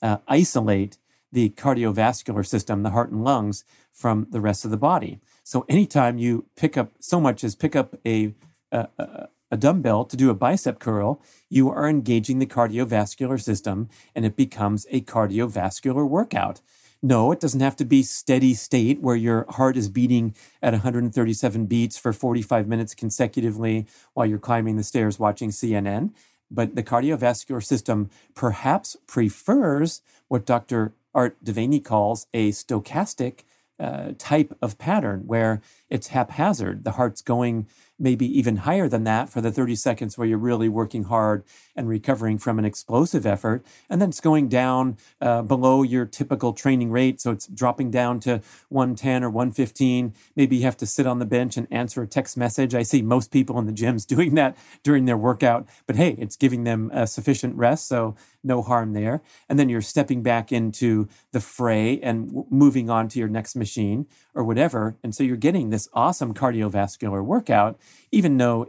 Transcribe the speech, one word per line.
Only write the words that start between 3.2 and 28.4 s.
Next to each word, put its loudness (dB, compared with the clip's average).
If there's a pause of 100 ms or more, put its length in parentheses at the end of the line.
lungs, 0 (280)
from -2
the -4
rest 0
of -6
the -2
body. 0 (240)
So -4
anytime 4
you 0 (100)
pick 0
up, -2
so -2
much 2
as -2
pick -4
up 0 (100)
a, 0 (380)
a, -2 (100)
a, -12 (240)
a -2
dumbbell 2
to -12
do 4
a 2
bicep 0
curl, -2 (280)
you 4
are 0
engaging 0
the 0
cardiovascular -2
system, -4 (260)
and 0
it -2
becomes -2
a -2
cardiovascular -2
workout. -2 (400)
No, 4
it 0
doesn't -2
have 2
to -2
be 6
steady 2
state 0
where 2
your 2
heart 2
is -2
beating 2 (280)
at 2
a 0
hundred 0
and -2
thirty-seven 0
beats 0
for -2
forty-five 0
minutes -2
consecutively -2 (280)
while 0
you're 0
climbing -2
the -2
stairs -2
watching -2
C -4
N -2
N. -4 (380)
But -2
the -2
cardiovascular -2
system -2 (240)
perhaps -2 (100)